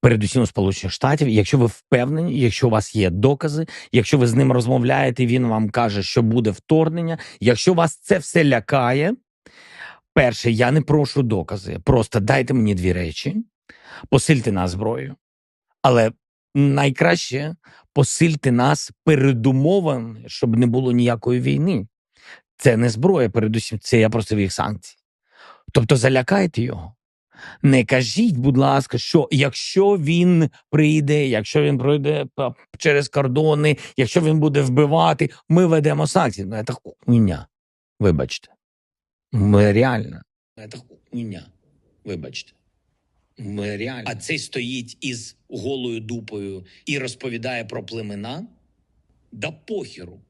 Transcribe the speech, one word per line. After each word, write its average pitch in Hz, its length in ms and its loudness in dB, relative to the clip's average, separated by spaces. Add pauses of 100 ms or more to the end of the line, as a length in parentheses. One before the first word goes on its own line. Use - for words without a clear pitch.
передусім 117 420 2
у 110 40 0
Сполучених 98 460 -4
Штатів, 143 360 0
якщо 110 300 2
ви 120 80 4
впевнені, 143 720 -2
якщо 120 260 0
у 117 40 4
вас 107 240 -2
є 95 160 2
докази, 143 560 -2 (260)
якщо 127 260 2
ви 123 80 4
з 113 80 0
ним 131 180 4
розмовляєте, 127 760 0
він 123 200 0
вам 110 240 0
каже, 104 320 -2
що 120 200 0
буде 113 280 2
вторгнення, 160 680 -2 (220)
якщо - 340 4
вас 165 220 2
це - 220 0
все 165 260 0
лякає, 135 720 2 (1000)
перше, 120 360 2
я 120 200 2
не 151 100 4
прошу 143 420 0
докази, 98 600 -4
просто 117 360 2
дайте 131 340 0
мені 107 200 2
дві 90 180 0
речі, 87 440 -4 (720)
посильте 127 420 0
нас 90 180 -2
зброєю, 113 440 -8 (680)
але 117 300 4 (420)
найкраще 143 1000 0 (380)
посильте 147 600 0
нас 131 380 0 (140)
передумовами, 135 1200 0
щоб 117 300 0
не 123 100 4
було 123 260 0
ніякої 120 480 0
війни. 139 460 0 (680)
Це 120 200 2
не 120 140 2
зброя, 127 400 0
передусім, 110 480 -2
це - 200 0
я 110 120 4
просив 107 300 -2
їх 95 120 0
санкцій. - 440 -6 (760)
Тобто 135 240 4
залякайте 131 680 0
його. 85 320 -8 (680)
Не 135 220 6
кажіть, 131 520 0
будь 127 200 2
ласка, 135 420 2
що 147 320 2
якщо 185 680 0
він 165 520 2 (200)
прийде, 151 560 2
якщо 117 360 0
він 143 160 0
пройде 143 560 0
п-, 131 200 -4 (240)
через 143 300 2
кордони, 147 680 0 (200)
якщо 127 240 2
він 156 200 2
буде 147 220 2
вбивати, 147 680 2 (180)
ми 175 180 4
ведемо 151 400 2
санкції. 110 400 -2
Ну, 107 200 -8
це 120 60 -6
хуйня. 104 760 0 (540)
Вибачте. 78 480 -2 (840)
Ми 104 400 4
реально. 117 500 0 (340)
Це 107 220 -20 (320)
хуйня. 110 360 -12 (580)
Вибачте. - 480 -14 (840)
Ми 104 380 -8
реально. 120 340 -10
А 117 40 -8
цей 143 240 -8
стоїть 123 600 -10
із 120 360 -12 (120)
голою 123 520 -8
дупою 104 680 -12 (200)
і 143 120 -4
розповідає 120 640 -10
про 113 220 -12
племена? 113 600 -12 (840)
Да 156 180 -10
похеру. 156 800 -12